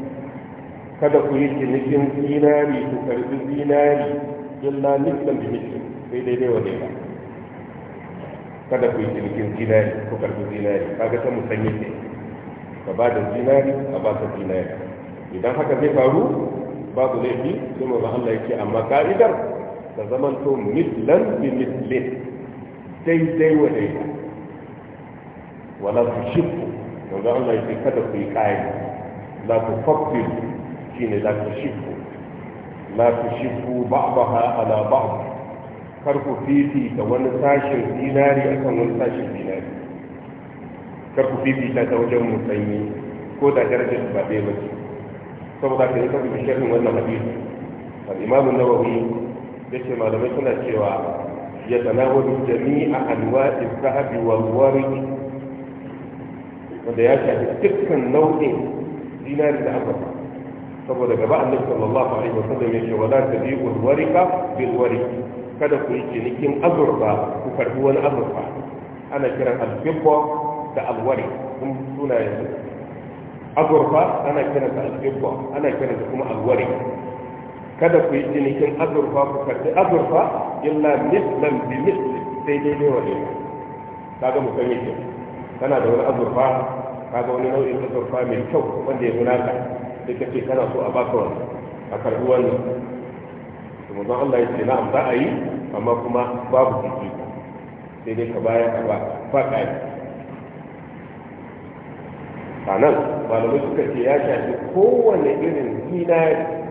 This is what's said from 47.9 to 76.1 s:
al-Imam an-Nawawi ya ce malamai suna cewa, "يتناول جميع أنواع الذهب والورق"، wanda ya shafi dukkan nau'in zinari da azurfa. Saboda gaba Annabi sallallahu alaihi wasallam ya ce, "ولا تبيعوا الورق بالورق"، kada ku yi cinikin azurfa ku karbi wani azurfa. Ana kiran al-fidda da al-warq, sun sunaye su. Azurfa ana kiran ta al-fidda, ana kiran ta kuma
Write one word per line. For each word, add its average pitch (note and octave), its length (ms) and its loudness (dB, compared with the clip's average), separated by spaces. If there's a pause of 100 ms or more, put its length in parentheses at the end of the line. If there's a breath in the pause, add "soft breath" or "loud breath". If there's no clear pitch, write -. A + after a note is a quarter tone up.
al-Imam A2+ 420 4
an-Nawawi A#2+ 480 4 (720)
ya B2+ 120 -6
ce B2+ 160 -6
malamai A2+ 360 0
suna G#2 320 0
cewa, G#2 280 2 (760)
"يتناول B2 600 4 (200)
جميع C3 400 2
أنواع B2 720 2
الذهب C3+ 500 0 (140)
والورق"، B2 680 4 (1900)
wanda A#2 180 -2
ya B2 160 8
shafi - 300 2 (120)
dukkan C#3+ 540 2
nau'in D#3 440 4 (640)
zinari C#3+ 440 2
da - 160 0
azurfa. - 300 -4 (720)
Saboda B2 340 2
gaba B2+ 320 4
Annabi C3 160 2
sallallahu A#2 480 2
alaihi A2+ 240 -2
wasallam A#2 400 0
ya A2+ 80 0
ce, A2+ 80 -2
"ولا A2+ 300 4
تبيعوا B2 500 0
الورق D3 440 4 (360)
بالورق"، A#2+ 520 2 (600)
kada C#3+ 160 4
ku - 160 -2
yi B2+ 120 -2
cinikin A#2+ 520 0
azurfa B2 800 2
ku B2+ 160 -6
karbi C3 240 0
wani C#3 240 4
azurfa. - 400 0 (640)
Ana C#3 240 0
kiran B2+ 320 0
al-fidda D#3 520 2 (560)
da C3 160 -2
al-warq, B2 420 0 (260)
sun C3+ 160 -4 (200)
sunaye B2+ 360 0
su. G#2 180 -4 (1080)
Azurfa D#3 500 4 (220)
ana C#3+ 200 2
kiran C3+ 300 0
ta A2+ 100 -4
al-fidda, - 480 -2 (200)
ana D3 180 0
kiran B2 260 0
ta G#2+ 120 -4
kuma C3 200 -4